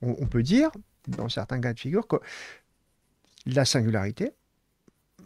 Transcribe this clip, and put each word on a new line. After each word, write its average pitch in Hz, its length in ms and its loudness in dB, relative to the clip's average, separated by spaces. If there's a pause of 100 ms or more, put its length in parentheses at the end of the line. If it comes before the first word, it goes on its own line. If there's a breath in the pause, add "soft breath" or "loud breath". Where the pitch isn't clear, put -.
On, 123 180 0
on 135 80 -2
peut 120 160 2
dire, 262 280 6 (360)
dans 117 220 -4
certains 123 300 -4
cas 120 140 0
de 117 60 -12
figure, 180 280 -2
que - 80 -2 (1300 loud breath)
la 127 200 4
singularité 113 680 0 (960)